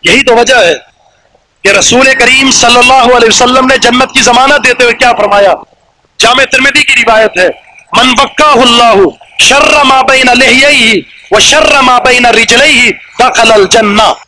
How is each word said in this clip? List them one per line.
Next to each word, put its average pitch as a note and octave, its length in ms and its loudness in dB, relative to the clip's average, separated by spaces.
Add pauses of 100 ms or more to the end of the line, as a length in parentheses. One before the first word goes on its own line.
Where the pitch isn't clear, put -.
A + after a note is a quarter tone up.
(120)
یہی B3 120 -2
تو A#3+ 120 0
وجہ A#3+ 200 0
ہے G#3+ 180 0 (880)
کہ F#3+ 80 -2
رسول A#3+ 500 0
کریم B3+ 320 0
صلی A#3+ 260 0
اللہ B3 400 2
علیہ A#3 100 2
وسلم B3 380 0
نے C4 120 0
جنت B3 360 -2
کی C4+ 80 -2
ضمانت B3+ 440 0
دیتے B3 180 0
ہوئے A#3 100 0
کیا A#3+ 200 0
فرمایا؟ G3+ 400 0 (640)
جامع B3+ 340 -2
ترمذی C4+ 320 0
کی C4 220 -2
روایت A3 320 0
ہے، - 300 -4 (300)
من B3+ 120 0 (120)
وقاه C#4+ 400 0
اللہ A#3 480 2 (300)
شر D4 440 0
ما C4 180 0
بین C4 260 0 (120)
لحیہ B3+ 640 0 (300)
و G#3 80 0
شر D4 420 0
ما B3+ 160 0
بین B3 280 0
رجلیہ A#3+ 640 0 (280)
دخل A3+ 320 0
الجنہ۔ G#3+ 600 0 (140)